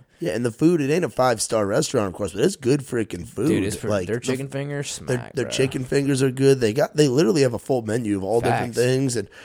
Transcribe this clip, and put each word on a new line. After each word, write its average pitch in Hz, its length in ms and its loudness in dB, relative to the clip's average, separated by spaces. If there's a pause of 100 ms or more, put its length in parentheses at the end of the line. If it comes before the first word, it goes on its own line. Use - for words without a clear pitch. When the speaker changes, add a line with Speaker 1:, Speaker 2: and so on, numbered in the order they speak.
(220)
Speaker 1:
Yeah, 165 100 -4
and 120 140 0
the 117 60 0
food, 165 280 4
it 135 100 0
ain't 170 140 0
a 135 60 0
five-star 117 580 0
restaurant, 113 400 0
of 87 60 -6
course, 95 180 -4
but 92 100 -4
it's 185 140 -6
good 131 240 0
freaking 117 480 -6
food. 120 220 -2
Speaker 2:
Dude, 104 160 0
it's 101 100 -4
fr-, 113 140 -6
Speaker 1:
Like, 98 180 -2
Speaker 2:
their 107 80 -2
Speaker 1:
the 120 60 -4
Speaker 2:
chicken 131 260 -4
fingers 143 520 -8
Speaker 1:
their, 127 180 -4
Speaker 2:
smack, - 160 -12
Speaker 1:
their 123 100 -2
Speaker 2:
bro. 120 80 -8
Speaker 1:
chicken 131 320 0
fingers 139 400 0
are 135 80 2
good. 135 300 4
They 107 100 2
got, - 240 -2
they 151 140 6
literally 160 320 4
have 123 120 2
a 101 60 -6
full 131 220 -2
menu 110 340 -2
of 95 80 -2
all 107 160 0
different 120 360 -2
Speaker 2:
Facts. - 20 -10
Speaker 1:
things, 127 400 2
and 98 100 -4 (180)